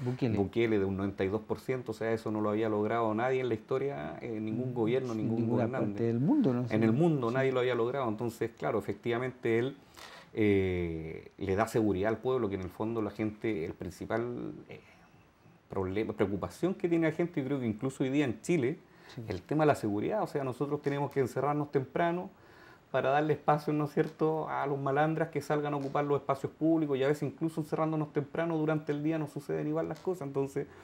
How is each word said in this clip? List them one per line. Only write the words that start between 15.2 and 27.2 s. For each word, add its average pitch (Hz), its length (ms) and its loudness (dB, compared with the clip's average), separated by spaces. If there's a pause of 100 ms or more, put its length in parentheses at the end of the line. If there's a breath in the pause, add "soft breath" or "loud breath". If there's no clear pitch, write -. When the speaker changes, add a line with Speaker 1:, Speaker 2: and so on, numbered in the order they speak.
Speaker 2:
problema, 101 440 -2
preocupación 101 600 0
que 185 160 -2
tiene 165 200 4
la 151 60 0
gente, 175 260 0
yo 131 60 -4
creo 139 120 0
que 123 80 -2
incluso 123 360 -2
hoy 131 60 0
día 143 160 2
en 110 160 -2
Chile, 160 380 2 (340 loud breath)
Speaker 1:
Sí. 127 140 -12
Speaker 2:
el 98 140 -4
tema 151 220 0
de 151 40 6
la 135 80 6
seguridad, 113 480 0
o 160 40 -2
sea, 139 180 -4
nosotros 143 360 -4
tenemos 143 300 -2
que - 80 0
encerrarnos 143 520 0
temprano 170 580 0 (640 loud breath)
para 131 180 2
darle 147 240 4
espacio, 151 400 0
¿no 151 120 0
es 143 60 -6
cierto?, 156 560 0
a 135 200 -2
los 139 120 -2
malandras 151 500 2
que 143 120 -4
salgan 147 320 0
a 147 40 -2
ocupar 143 280 -2
los 143 160 2
espacios 135 320 -2
públicos, 156 440 2
y 127 60 2
a 135 40 4
veces 147 160 2